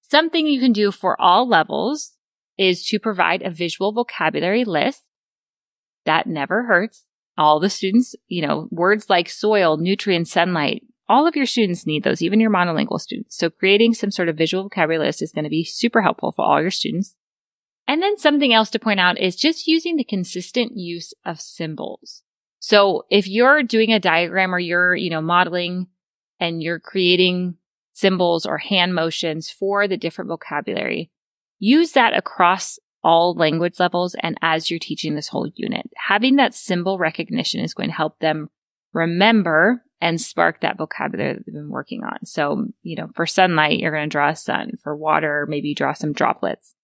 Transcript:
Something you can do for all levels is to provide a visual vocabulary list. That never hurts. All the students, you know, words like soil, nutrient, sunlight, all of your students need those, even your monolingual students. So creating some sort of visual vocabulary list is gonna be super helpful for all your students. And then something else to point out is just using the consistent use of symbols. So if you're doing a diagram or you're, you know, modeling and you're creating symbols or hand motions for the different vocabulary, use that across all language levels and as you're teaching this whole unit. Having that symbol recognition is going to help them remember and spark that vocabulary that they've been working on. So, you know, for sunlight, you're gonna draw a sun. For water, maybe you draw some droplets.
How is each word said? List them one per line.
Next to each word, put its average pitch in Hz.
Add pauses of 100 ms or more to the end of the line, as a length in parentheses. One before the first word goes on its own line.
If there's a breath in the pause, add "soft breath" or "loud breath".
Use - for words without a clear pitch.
Something 320
you 285
can 247
do 208
for -
all 202
levels 196 (440)
is 185
to 214
provide 185
a 190
visual 175
vocabulary 190
list. 196 (1000)
That 156
never 160
hurts. 190 (340)
All 151
the 190
students, 202 (100)
you 170
know, 147
words 190
like 175
soil, 196
nutrient, 175
sunlight, 170 (260)
all 285
of 320
your 277
students 196
need 151
those, -
even 190
your 226
monolingual 175
students. -
So 170
creating 208
some 202
sort 175
of 160
visual 165
vocabulary 160
list 151
is 156
gonna 151
be 156
super 226
helpful -
for -
all 147
your 170
students. - (720)
And 302
then 403
something 285
else 220
to 226
point 202
out 180
is 180
just -
using 330
the 269
consistent 190
use 170 (120)
of 170
symbols. - (360)
So 202
if 190
you're 254
doing 226
a 214
diagram 180
or 180
you're, 180
you 175
know, 160
modeling 175 (520)
and 165
you're 165
creating 180 (360)
symbols 175
or -
hand 180
motions 160
for 202
the 190
different -
vocabulary, - (480)
use 294
that 233
across - (240)
all 170
language 165
levels 180
and 165
as 160
you're 165
teaching 151
this 151
whole -
unit. -
Having 240
that 269
symbol 180
recognition 170
is 165
going -
to 160
help 156
them 156 (460)
remember 175 (160)
and 170
spark 170
that -
vocabulary -
that -
they've -
been 147
working -
on. -
So, - (160)
you 165
know, 160
for 165
sunlight, 160
you're 160
gonna 151
draw 147
a 156
sun. - (100)
For 147
water, 151
maybe 147
you 147
draw 143
some 151
droplets. -